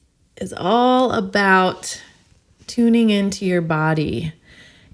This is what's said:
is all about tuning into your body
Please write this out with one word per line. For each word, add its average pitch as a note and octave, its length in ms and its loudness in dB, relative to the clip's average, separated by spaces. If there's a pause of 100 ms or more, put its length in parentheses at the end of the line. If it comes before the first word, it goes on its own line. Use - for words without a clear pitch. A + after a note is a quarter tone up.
(360)
is F#3+ 200 -10
all B3 560 2
about F#3+ 880 0 (640)
tuning A#3 440 2
into G3+ 340 -2
your F3+ 160 0
body D#3 720 -2 (600)